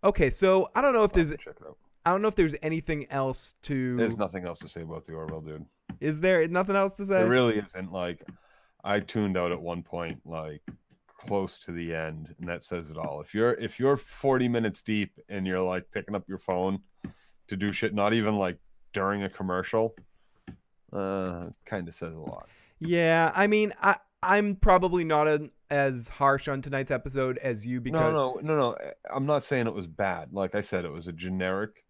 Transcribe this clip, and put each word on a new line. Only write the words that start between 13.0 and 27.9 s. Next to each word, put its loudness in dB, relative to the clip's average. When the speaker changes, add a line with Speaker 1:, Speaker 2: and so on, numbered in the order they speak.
Speaker 2:
If -16
you're, 4
if -6
you're 4
forty 0
minutes 0
deep -2
and -4
you're, 0
like, -2
picking -8
up -6
your -10
phone 0
to -6
do 0
shit, -2
not 2
even, 2
like, 0
during 0
a -4
commercial, -2
uh, -6
kinda -8
says -12
a -14
lot. -14
Speaker 1:
Yeah, 4
I 4
mean, 2
I, 4
I'm 2
probably 6
not 4
an, 0
as 0
harsh 2
on -4
tonight's -4
episode -2
as -4
you -2
because 2